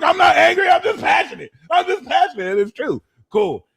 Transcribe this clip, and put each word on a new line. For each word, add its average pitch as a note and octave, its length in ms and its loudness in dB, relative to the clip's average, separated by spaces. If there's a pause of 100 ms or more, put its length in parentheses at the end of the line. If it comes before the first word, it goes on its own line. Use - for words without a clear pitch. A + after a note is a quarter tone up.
I'm E4 140 2
not - 200 4
angry, F#4+ 320 2
I'm E5 140 2
just - 180 -4
passionate. - 500 -2 (200)
I'm F4+ 140 2
just F#4 200 -6
passionate. B3+ 460 -2
And G3+ 80 -2
it's G3+ 120 -2
true. G#3+ 300 -6 (300)
Cool. F#3+ 460 -4